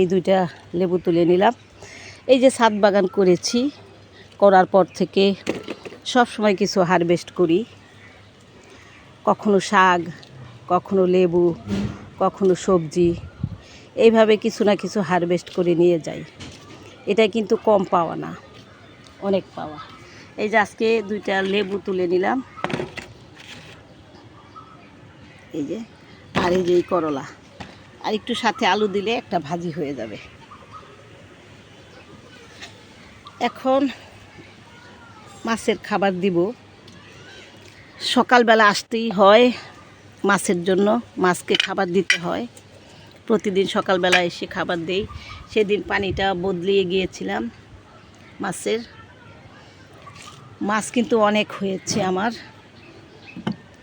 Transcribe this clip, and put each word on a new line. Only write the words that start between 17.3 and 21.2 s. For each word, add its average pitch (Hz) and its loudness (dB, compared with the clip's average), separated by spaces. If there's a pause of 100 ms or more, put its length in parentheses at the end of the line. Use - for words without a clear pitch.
কিন্তু 226 -2 (120)
কম 208 4 (120)
পাওয়া 165 -2 (100)
না, 156 -12 (1000)
অনেক 190 0 (120)
পাওয়া। 156 -12 (640)
এই 214 -2
যে 220 0
আজকে 220 -4 (240)
দুইটা 202 -4 (180)